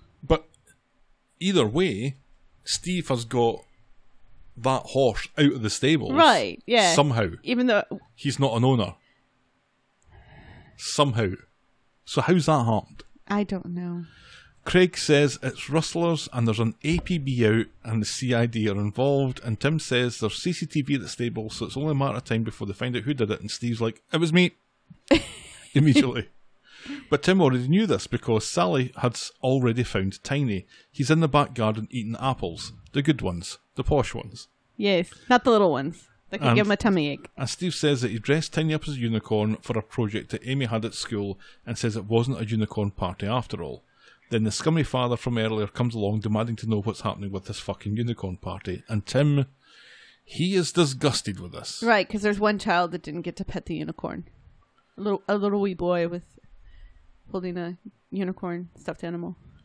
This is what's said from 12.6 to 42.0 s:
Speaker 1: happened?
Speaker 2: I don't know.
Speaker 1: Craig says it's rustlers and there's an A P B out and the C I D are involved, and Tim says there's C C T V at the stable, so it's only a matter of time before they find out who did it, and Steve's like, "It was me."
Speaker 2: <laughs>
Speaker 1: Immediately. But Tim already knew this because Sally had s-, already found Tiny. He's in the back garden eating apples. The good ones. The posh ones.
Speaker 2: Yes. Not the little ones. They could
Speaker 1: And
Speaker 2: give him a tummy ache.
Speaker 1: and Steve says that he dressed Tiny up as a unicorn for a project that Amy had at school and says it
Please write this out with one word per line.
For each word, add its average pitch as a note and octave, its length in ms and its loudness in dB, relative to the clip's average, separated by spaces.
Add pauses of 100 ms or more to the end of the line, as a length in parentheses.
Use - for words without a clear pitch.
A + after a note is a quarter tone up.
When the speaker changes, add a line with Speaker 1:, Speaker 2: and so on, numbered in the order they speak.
Speaker 1:
happened? - 380 -2 (240)
Speaker 2:
I G3+ 160 0
don't F#3+ 240 -6
know. F3 380 -6 (580)
Speaker 1:
Craig F3+ 340 4
says D3 440 4
it's - 280 -8
rustlers D#3+ 640 -2
and B2 120 0
there's A2 140 2
an A2+ 240 0
A E3 160 0
P F3 180 -2
B C3 280 0
out A2 220 4 (160)
and A2+ 180 -2
the G#2+ 40 -2
C B2 280 -2
I A#2 120 4
D A2+ 240 0
are G2 80 -2
involved, C3 640 0
and A2 160 -4
Tim D#3 200 0
says B2 400 0
there's A2 220 -2
C F3+ 100 -2
C E3+ 140 -6
T D3+ 160 -2
V C#3 140 0
at B2+ 60 -2
the D#2 60 -12
stable, A2 420 -6
so A2 160 -8
it's - 120 -8
only D3+ 140 0
a C#3+ 40 2
matter C3+ 220 0
of B2 80 -10
time A2+ 180 0
before A2 240 -8
they G2 60 -6
find B2 220 -4
out G2+ 80 -4
who C#3+ 100 -2
did A2+ 180 0
it, G2 80 -4
and G#2 100 -10
Steve's A#2 320 -4
like, A2+ 200 -4 (100)
"It D#3+ 60 0
was D#3+ 160 0
me." F3+ 180 6 (580)
Speaker 2:
<laughs> - 640 -2
Speaker 1:
Immediately. C#3 560 4 (800)
But C#3+ 140 2
Tim F#3+ 180 6
already B2+ 260 4
knew F#3+ 180 4
this C3+ 220 0
because A2+ 400 0
Sally E3 500 0
had B2 160 0
s-, - 180 -10 (100)
already B2 420 2
found G2 400 -2
Tiny. C3 420 -2 (260)
He's C#3 200 0
in D#3+ 100 4
the D#3+ 60 4
back C#3+ 260 2
garden A2 380 -2
eating A2+ 280 -4
apples. A2+ 520 -6 (220)
The C#3+ 80 0
good C#3 200 2
ones. F2 360 -6 (180)
The C3 80 -4
posh C#3+ 300 0
ones. - 340 -12 (300)
Speaker 2:
Yes. G3 340 0 (180)
Not B3 140 6
the B3 80 4
little G#3 200 6
ones. C#3 360 -4 (220)
They G3 100 -6
could C#3+ 80 0
Speaker 1:
And A#2 100 6
Speaker 2:
give G3+ 100 4
him G#3+ 40 2
a G3+ 60 2
tummy F3 320 2
ache. C#3 280 -10
Speaker 1:
and B2 120 -4
Steve F3 240 -4
says C#3+ 280 2
that A#2 100 0
he A2+ 80 -4
dressed D3 340 0
Tiny D#3+ 200 0
up D3+ 140 -4
as D3 80 -6
a C3 40 -6
unicorn A2 600 0
for A2+ 160 -4
a A2 40 -2
project G#2+ 500 -4
that A2 140 -8
Amy C3 200 -2
had A2 180 -2
at A2+ 100 -6
school G2+ 460 -6 (260)
and - 120 -8
says A2 180 -2
it G#2 100 -8